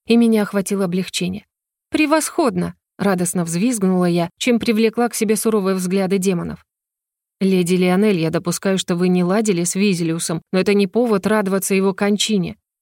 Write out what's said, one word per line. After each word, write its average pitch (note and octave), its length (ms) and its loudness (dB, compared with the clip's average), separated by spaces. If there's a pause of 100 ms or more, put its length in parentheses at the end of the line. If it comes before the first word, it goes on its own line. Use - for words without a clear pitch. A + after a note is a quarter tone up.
и A#3 100 4
меня A3+ 240 4
охватило G3 460 -2
облегчение. F#3 580 -4 (460)
«Превосходно!» — C#4+ 840 0 (240)
радостно F#3 460 0
взвизгнула F#3 600 0
я, E3+ 320 0
чем A#3+ 200 0
привлекла A3+ 520 0
к - 40 -10
себе G#3+ 220 0
суровые G3+ 380 0
взгляды F#3 420 0
демонов. F3 480 -4 (760)
«Леди F#3 360 2
Лионель, F#3 440 2
я D#3+ 120 0
допускаю, F3 480 -2
что F3+ 180 -2
вы F3+ 120 0
не F3+ 140 2
ладили F#3+ 420 0
с E3+ 100 -4
Визелиусом, E3+ 680 -2 (120)
но F#3 60 0
это F#3 140 2
не G3+ 140 4
повод A3 400 0
радоваться G3 480 0
его F#3+ 180 2
кончине», G3+ 640 -2 (260)